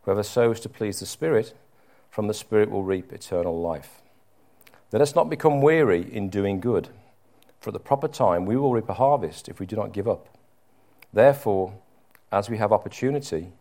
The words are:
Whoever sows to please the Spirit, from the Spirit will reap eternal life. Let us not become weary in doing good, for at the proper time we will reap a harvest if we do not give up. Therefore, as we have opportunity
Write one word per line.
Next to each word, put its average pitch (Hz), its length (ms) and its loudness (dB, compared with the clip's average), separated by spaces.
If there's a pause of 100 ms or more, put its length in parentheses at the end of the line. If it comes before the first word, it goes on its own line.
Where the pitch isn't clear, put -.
Whoever 101 200 0
sows 117 380 0
to - 80 -12
please 104 320 -6
the 98 40 -12
Spirit, 151 480 -2 (560)
from 107 180 -4
the 107 60 -2
Spirit 104 380 0
will 98 120 -2
reap 95 280 -4
eternal 87 480 -4
life. 82 420 -8 (920)
Let 117 80 2
us 143 140 2
not 165 140 4
become 151 300 2
weary 139 420 4
in 98 280 -6
doing 98 320 -2
good, 107 260 0 (720)
for 113 120 -8
at - 20 -12
the 98 80 -10
proper 139 260 -2
time 90 380 0
we 110 100 0
will 139 160 2
reap 113 160 -2
a 98 60 -6
harvest 120 560 -2
if - 100 -16
we 98 60 -8
do 107 100 -10
not 101 160 -4
give 101 160 -4
up. - 220 -4 (840)
Therefore, 104 600 4 (580)
as 101 180 0
we 110 80 -4
have 107 140 2
opportunity 110 880 -2